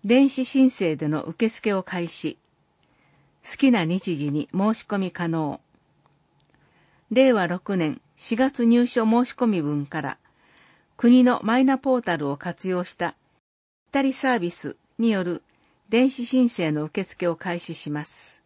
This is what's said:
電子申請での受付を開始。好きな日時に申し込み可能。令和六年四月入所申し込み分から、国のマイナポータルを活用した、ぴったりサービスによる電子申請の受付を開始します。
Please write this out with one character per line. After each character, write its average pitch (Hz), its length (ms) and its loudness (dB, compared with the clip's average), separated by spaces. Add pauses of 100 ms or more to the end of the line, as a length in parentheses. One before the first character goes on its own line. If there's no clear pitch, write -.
電 262 260 6
子 262 140 -4
申 262 260 4
請 165 260 0
で 151 120 -4
の 151 160 -2
受 220 240 -2
付 220 260 -4
を 190 100 -2
開 175 240 -6
始。 - 300 -8 (1120)
好 - 80 -8
き 269 140 4
な 190 140 2
日 175 320 -2
時 143 140 -4
に 147 200 -4
申 202 220 0
し - 140 -8
込 202 100 -4
み 190 140 -4
可 175 160 -6
能。 160 340 -4 (1500)
令 254 220 6
和 190 160 2
六 185 300 -4
年 156 240 -2 (160)
四 - 180 -6
月 254 300 0
入 240 200 6
所 233 200 0
申 233 200 4
し - 80 -10
込 247 140 -2
み 185 140 0
分 147 240 -4
か 156 160 -8
ら、 - 160 -8 (800)
国 247 260 6
の 247 200 4
マ 233 160 0
イ 262 60 4
ナ 262 120 2
ポ 262 200 0
ー 233 40 -2
タ 170 160 -2
ル 143 120 -4
を 139 80 -6
活 180 320 -8
用 180 140 -2
し - 120 -12
た、 170 160 -4
ぴ - 40 -20
っ - 20 -20 (760)
た 277 100 0
り 269 120 0
サ 262 200 0
ー 226 60 0
ビ 170 120 -2
ス - 240 -10 (220)
に 226 140 2
よ 190 120 0
る 170 180 -6 (480)
電 247 200 4
子 247 160 -6
申 254 240 2
請 160 220 -2
の 151 120 -2
受 185 200 -6
付 - 240 -4
を 165 100 -2
開 175 220 -6
始 165 160 -12
し - 140 -12
ま 147 140 -6
す。 - 420 -14